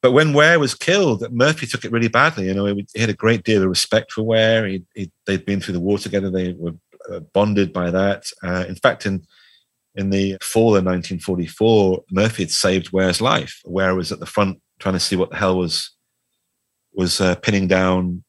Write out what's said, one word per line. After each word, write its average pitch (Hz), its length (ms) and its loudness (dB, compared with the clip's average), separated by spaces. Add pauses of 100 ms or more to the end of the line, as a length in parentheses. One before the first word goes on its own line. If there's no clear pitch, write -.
But 127 120 4
when 156 180 4
Ware 156 300 4
was 135 140 -2
killed, 160 540 0
Murphy 139 380 0
took - 160 -8
it - 80 -8
really 117 160 0
badly. 120 380 2
You 95 80 -2
know, 98 140 -2
he, 101 260 -4
he 107 80 -4
had 110 80 0
a 101 40 -2
great 110 300 0
deal 104 200 2
of 95 40 2
respect 107 460 -2
for 110 100 -4
Ware. 110 420 2
He, 95 160 -6 (140)
he, 92 160 -10 (160)
they'd 95 180 -2
been 101 140 -2
through 92 140 -8
the 87 80 -4
war 98 160 -2
together. 98 340 -4
They 92 220 -2
were, 82 220 -8 (360)
uh, 92 80 -10 (140)
bonded 101 400 2
by 87 180 -2
that. 95 400 -2 (100)
Uh, 90 280 -4
in 92 60 -10
fact, - 300 0
in, 95 200 -4 (680)
in 98 140 -4
the 98 320 0
fall 113 360 2
of 92 80 2
nineteen 90 340 -2
forty-four, 95 920 2
Murphy 104 320 0
had 80 80 -4
saved 95 420 0
Ware's 92 260 2
life. 131 460 -2
Ware 92 280 0
was 90 200 -2
at - 80 -12
the 85 40 -12
front 98 360 -2 (180)
trying 95 140 -2
to 90 80 0
see - 160 -2
what 92 140 -2
the - 40 -12
hell 92 220 0
was, 87 340 -4 (1000)
was, 92 260 -2
uh, 92 160 2
pinning 98 320 0
down 92 600 2